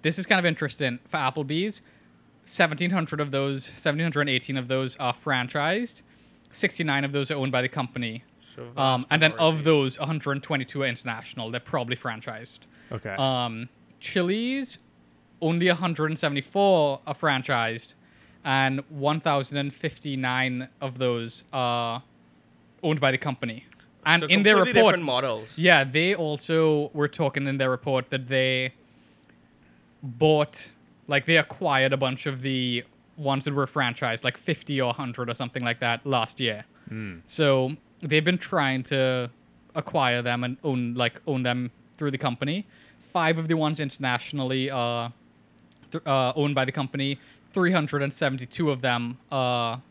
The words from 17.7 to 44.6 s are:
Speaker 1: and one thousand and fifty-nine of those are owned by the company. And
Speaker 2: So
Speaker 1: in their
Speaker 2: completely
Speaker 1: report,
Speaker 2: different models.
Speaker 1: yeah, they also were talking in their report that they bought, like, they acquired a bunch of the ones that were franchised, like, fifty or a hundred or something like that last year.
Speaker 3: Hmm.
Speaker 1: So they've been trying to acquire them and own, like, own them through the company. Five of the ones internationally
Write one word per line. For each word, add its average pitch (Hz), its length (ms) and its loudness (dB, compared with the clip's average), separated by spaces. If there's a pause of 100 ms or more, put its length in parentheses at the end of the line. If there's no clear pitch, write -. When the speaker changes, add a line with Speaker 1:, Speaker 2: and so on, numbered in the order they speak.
Speaker 1:
and 135 360 2 (100)
one 147 280 0
thousand 143 380 0
and 143 160 -4
fifty-nine 131 960 -4 (140)
of 131 160 -8
those 120 460 -2 (100)
are 120 480 -2 (800)
owned 156 180 0
by 139 100 4
the 131 80 2
company. 123 460 -6 (400)
And 165 200 6
Speaker 2:
So - 20 -4
Speaker 1:
in 190 160 6
their 208 140 8
Speaker 2:
completely 196 240 6
Speaker 1:
report, 220 160 10
Speaker 2:
different 170 100 -4
models. 123 520 -2
Speaker 1:
yeah, 160 260 8
they 156 300 2
also 156 800 2
were 147 160 0
talking 143 380 -2
in 139 100 -2
their 135 140 2
report 127 400 -2
that 131 180 -4
they 131 460 2 (1300)
bought, 147 680 2 (380)
like, 139 200 2
they 165 100 6
acquired 139 560 2
a 139 40 2
bunch 135 300 -2
of 135 160 -6
the 127 420 -2 (320)
ones 139 280 0
that 143 100 -2
were 139 120 2
franchised, 120 580 -2
like, 123 120 0
fifty 147 440 -2
or 123 100 2
a - 40 -2
hundred 123 340 -6
or 117 60 -4
something 123 280 -6
like 117 180 -2
that 117 260 -2
last 123 340 -2
year. 110 240 -4 (240)
Speaker 3:
Hmm. 107 380 -10
Speaker 1:
So 139 500 2 (240)
they've 156 240 2
been 180 140 2
trying 135 460 0
to 127 460 0 (440)
acquire 131 480 0
them 120 220 -2
and 123 200 -4
own, 123 300 -2
like, 120 320 -2
own 131 160 -2
them 123 280 -2 (280)
through 147 120 -2
the 135 80 -6
company. 143 480 -4 (460)
Five 165 260 2
of 160 100 -4
the 165 60 2
ones 156 240 0
internationally 131 920 -2